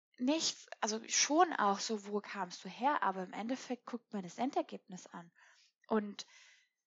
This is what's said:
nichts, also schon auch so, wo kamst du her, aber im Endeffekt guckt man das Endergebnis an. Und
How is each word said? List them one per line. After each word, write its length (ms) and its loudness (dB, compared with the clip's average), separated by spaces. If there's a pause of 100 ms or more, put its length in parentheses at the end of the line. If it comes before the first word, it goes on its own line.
(180)
nichts, 480 0 (140)
also 280 0
schon 440 6
auch 260 4
so, 300 -2
wo 120 0
kamst 440 -6
du 40 -10
her, 360 2
aber 180 0
im 100 -8
Endeffekt 540 -4
guckt 260 -8
man 120 -2
das 140 -10
Endergebnis 720 -4
an. 220 -14 (580)
Und 380 0 (600)